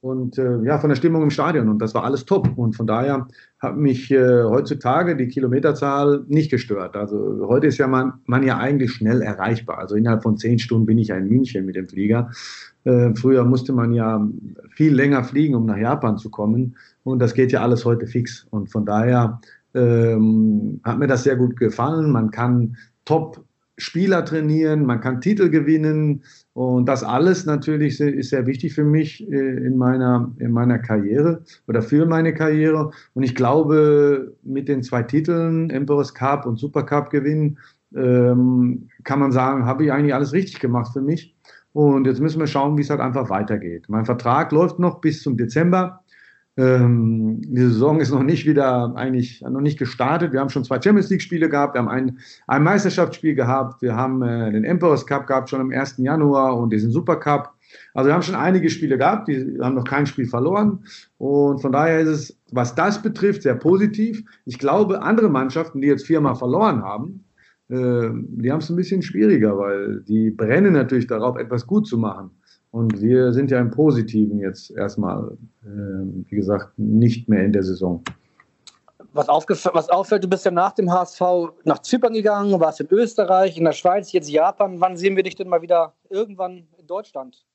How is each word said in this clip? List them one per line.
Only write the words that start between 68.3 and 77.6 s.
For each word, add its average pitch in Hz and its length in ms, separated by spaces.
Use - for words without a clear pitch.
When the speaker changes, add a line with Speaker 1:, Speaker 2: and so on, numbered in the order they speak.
Speaker 1:
haben 156 80
es 156 80
ein 170 80
bisschen 185 240
schwieriger, 123 560
weil 101 500
die 110 240
brennen 147 440
natürlich 127 320
darauf, 123 320
etwas 120 280
gut 214 200
zu - 100
machen. 98 320
Und 113 280
wir 123 320
sind 135 160
ja 127 100
im 120 100
Positiven 110 680
jetzt 95 320
erstmal, 101 640
ähm, 98 640
wie 101 60
gesagt, 98 420
nicht 113 500
mehr 98 160
in 101 80
der 98 120